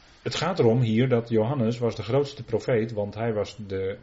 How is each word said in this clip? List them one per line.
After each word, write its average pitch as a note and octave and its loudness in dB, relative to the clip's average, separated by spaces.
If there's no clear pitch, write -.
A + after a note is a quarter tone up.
het B2+ -4
gaat E3+ 0
erom B2 6
hier A#2 2
dat A#2+ 0
Johannes A#2 0
was A#2 -2
de G#2 -8
grootste A2+ -2
profeet, A2+ 0
want G#2 -4
hij A2+ -2
was G#2 -4
de, G2 -4